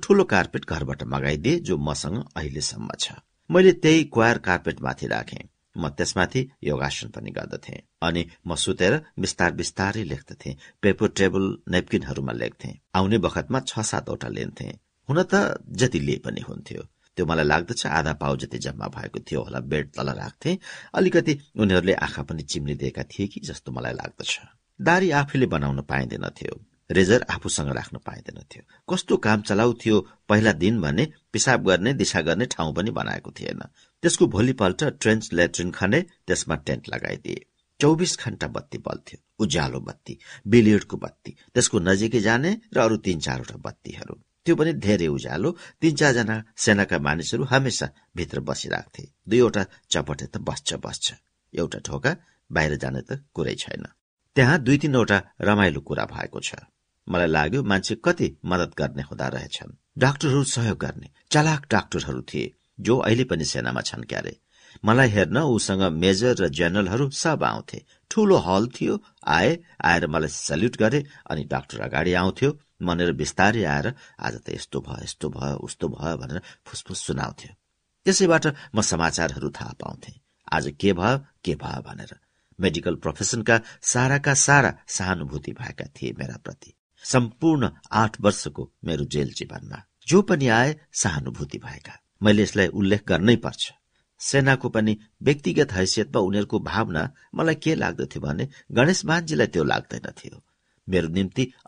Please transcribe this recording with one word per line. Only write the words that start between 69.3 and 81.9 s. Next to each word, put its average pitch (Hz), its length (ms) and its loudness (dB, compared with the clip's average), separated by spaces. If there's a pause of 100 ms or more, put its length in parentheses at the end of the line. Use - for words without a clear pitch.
आएर 85 260 2
मलाई 78 220 0
सल्युट 90 480 -2
गरे, 135 280 2 (240)
अनि 78 140 -4
डाक्टर 67 360 -8
अगाडि 69 340 0
आउँथ्यो। 95 460 0 (220)
मनेर 87 300 0
बिस्तारै 92 520 2
आएर, 73 300 0 (260)
"आज 57 160 -6
त - 140 -14
यस्तो - 320 -8
भयो, 67 220 -12
यस्तो - 260 -8
भयो, 69 260 -6
उस्तो - 320 -8
भयो" 71 300 -6
भनेर 67 240 -10 (240)
फुसफुस - 360 -14
सुनाउँथ्यो। - 540 -8 (500)
त्यसैबाट 170 420 4 (280)
म 107 60 2
समाचारहरू 80 680 0
थाहा 58 220 -12
पाउँथे, - 420 -14 (400)
आज 71 260 0
के 98 140 4
भयो, 120 320 0 (200)
के 82 100 -2
भयो 67 260 -10
भनेर। - 340 -16 (440)